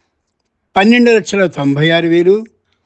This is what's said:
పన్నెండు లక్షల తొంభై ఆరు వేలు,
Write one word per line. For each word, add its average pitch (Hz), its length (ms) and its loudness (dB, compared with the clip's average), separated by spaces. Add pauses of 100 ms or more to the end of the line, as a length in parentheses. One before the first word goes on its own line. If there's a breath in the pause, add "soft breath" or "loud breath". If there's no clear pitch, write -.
(760)
పన్నెండు 233 340 2
లక్షల 202 340 -2
తొంభై 143 440 -2
ఆరు 165 180 0
వేలు, 180 380 0 (400)